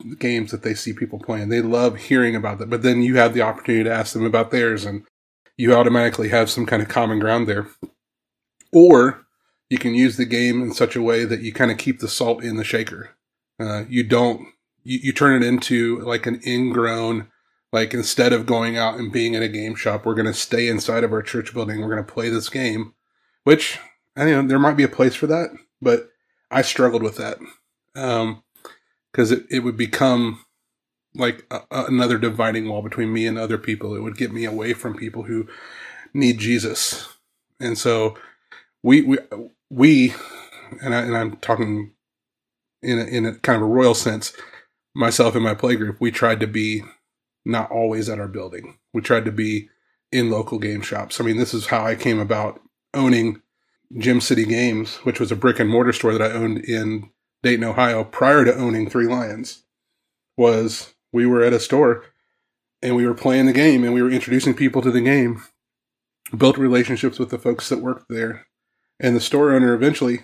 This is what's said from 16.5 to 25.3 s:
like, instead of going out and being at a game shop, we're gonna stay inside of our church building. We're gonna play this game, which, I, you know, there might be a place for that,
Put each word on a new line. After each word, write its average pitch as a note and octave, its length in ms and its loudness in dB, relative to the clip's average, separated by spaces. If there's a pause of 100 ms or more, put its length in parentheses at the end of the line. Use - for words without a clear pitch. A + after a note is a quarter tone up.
like, A2 220 0
instead B2 380 2
of A2+ 140 0
going A#2 300 0
out A2+ 220 -2
and A2 140 -8
being A2+ 240 -2
at A2+ 60 -2
a A2+ 60 -2
game G#2+ 260 -8
shop, G#2+ 300 -4
we're A2 100 0
gonna A2 200 0
stay A#2+ 340 -2
inside A2+ 360 -2
of G#2+ 80 -2
our G#2+ 100 -4
church - 320 -8
building. G#2+ 260 -6
We're G#2+ 100 -6
gonna G#2+ 120 -4
play A2+ 280 -8
this A2 180 -4
game, A2+ 460 -6 (500)
which, D#3 340 4 (380)
I, C#3+ 100 0
you D#3+ 60 4 (100)
know, C3+ 60 0
there C3+ 100 4
might D3 180 4
be C#3+ 60 4
a C3+ 60 4
place B2+ 260 2
for - 140 -4
that, D#3+ 220 -2 (300)